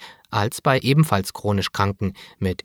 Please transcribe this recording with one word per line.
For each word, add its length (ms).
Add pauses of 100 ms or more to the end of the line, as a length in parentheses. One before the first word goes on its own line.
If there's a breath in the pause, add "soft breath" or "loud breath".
(300 loud breath)
als 320
bei 180
ebenfalls 540
chronisch 380
Kranken 420 (240 loud breath)
mit 260